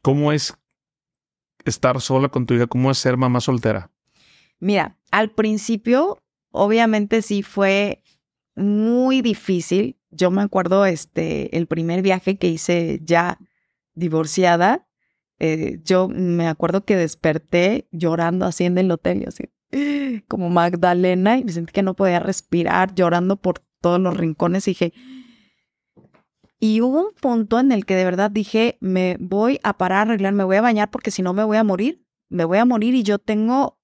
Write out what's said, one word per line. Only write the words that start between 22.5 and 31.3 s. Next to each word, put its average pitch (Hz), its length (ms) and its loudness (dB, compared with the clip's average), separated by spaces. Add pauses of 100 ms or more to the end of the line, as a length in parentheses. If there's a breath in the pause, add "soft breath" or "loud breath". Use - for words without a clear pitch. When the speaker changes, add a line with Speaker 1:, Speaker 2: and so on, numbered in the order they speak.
Speaker 2:
llorando 180 440 2
por - 260 -4 (180)
todos 175 180 2
los 185 160 0
rincones, 170 520 -2
y 196 40 -2
dije, 170 220 -2 (1700 loud breath)
y 220 220 2
hubo 285 260 0
un 415 120 -10
punto 226 400 0
en 262 140 4
el 196 120 -2
que 190 100 0
de 185 100 2
verdad 190 260 0
dije, 220 480 -2
"Me 185 400 0
voy 202 440 0
a 196 100 0
parar 185 260 -2
a - 40 2
arreglar, 196 300 0
me 196 120 0
voy 190 100 2
a 208 60 4
bañar, 214 300 2
porque - 200 -6
si - 100 -6
no 180 120 -2